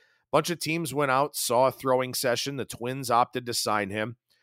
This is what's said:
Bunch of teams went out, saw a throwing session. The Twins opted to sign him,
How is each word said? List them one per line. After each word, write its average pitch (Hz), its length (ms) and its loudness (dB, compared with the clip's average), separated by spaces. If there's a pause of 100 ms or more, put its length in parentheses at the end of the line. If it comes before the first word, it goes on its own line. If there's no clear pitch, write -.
(300)
Bunch 156 200 2
of 165 100 -4
teams 156 340 -4
went 143 160 0
out, 139 240 2
saw 127 320 2
a 123 60 2
throwing 127 420 0
session. 135 420 -2
The 127 80 -4
Twins 127 460 -6
opted 123 360 2
to 120 80 -6
sign 104 360 0
him, 110 240 -4 (280)